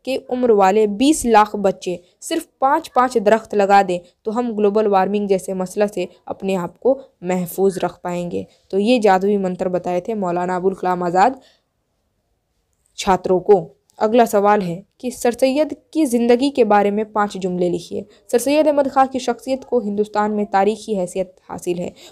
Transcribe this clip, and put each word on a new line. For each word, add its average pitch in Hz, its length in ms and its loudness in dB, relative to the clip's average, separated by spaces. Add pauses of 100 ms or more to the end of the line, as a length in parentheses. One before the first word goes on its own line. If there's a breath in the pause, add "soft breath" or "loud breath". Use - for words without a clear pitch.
के 262 120 -4 (120)
उम्र 247 260 0
वाले 202 340 4
बीस 262 380 0
लाख 214 320 4
बच्चे 190 400 -4 (240 soft breath)
सिर्फ 330 240 -6 (140)
पाँच 285 280 0
पाँच 247 320 0
दरख्त 214 340 0
लगा 202 280 4
दें 180 160 -2 (260 soft breath)
तो 220 60 -6
हम 233 220 -4
ग्लोबल 208 360 2
वार्मिंग 202 400 0
जैसे 190 260 -2
मसला 185 340 -2
से 180 180 -6 (220 soft breath)
अपने 190 280 -6
आप 175 220 -8
को 269 200 0 (260 loud breath)
महफूज 185 540 -2
रख 175 260 -4
पाएंगे। 175 420 -6 (260 soft breath)
तो 190 60 0
ये 233 220 2
जादुई 196 380 4
मंत्र 185 320 -4
बताए 180 300 -4
थे 220 160 -6
मौलाना 180 400 -2
अबुल 185 180 0
कलाम 180 280 -2
आज़ाद 185 380 2 (1600 soft breath)
छात्रों 185 420 0
को। 190 200 4 (380)
अगला 226 280 2
सवाल 208 360 2
है 170 200 -8 (180)
कि 247 100 -6
सर 240 220 -2
सैयद 269 420 0 (180)
की 311 140 0
ज़िंदगी 240 440 2
के 262 160 2
बारे 202 240 4
में 208 220 -2
पाँच 208 240 -2
जुमले 180 340 -2
लिखिए। 196 340 -8 (260 soft breath)
सर 240 80 0
सैयद 294 300 2
अहमद 285 200 0
ख़ान 269 180 2
की 262 140 -8
शख्सियत 262 440 -6
को 247 160 -2
हिंदुस्तान 208 500 -2
में 208 180 -4
तारीखी 214 460 0
हैसियत 185 400 -6 (100)
हासिल 175 340 -8
है। - 140 -8 (200 loud breath)